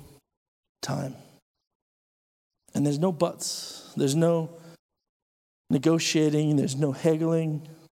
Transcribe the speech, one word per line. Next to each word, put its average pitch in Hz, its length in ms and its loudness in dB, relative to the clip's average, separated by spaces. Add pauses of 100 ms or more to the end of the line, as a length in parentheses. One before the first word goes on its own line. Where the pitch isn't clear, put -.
(840)
time. 139 340 -6 (1600)
And 143 100 0
there's 143 140 2
no 185 120 0
buts. - 880 -6
There's 139 180 0
no 165 360 2 (1200)
negotiating. 151 880 2
There's 135 200 0
no 143 160 0
haggling. 160 760 0 (300)